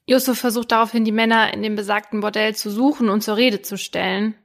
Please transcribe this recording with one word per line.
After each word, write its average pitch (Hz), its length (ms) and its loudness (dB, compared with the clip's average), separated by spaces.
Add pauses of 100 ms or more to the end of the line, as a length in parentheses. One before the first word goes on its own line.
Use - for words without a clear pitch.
Yusuf 254 320 2
versucht 233 340 -2
daraufhin, 226 340 2
die 220 80 0
Männer 226 400 2
in 202 100 -6
dem 214 120 -4
besagten 208 440 -4
Bordell 214 360 -2
zu - 140 -8
suchen 240 400 2
und 208 120 2
zur 214 160 -2
Rede 233 240 4
zu - 160 -10
stellen. 190 680 -4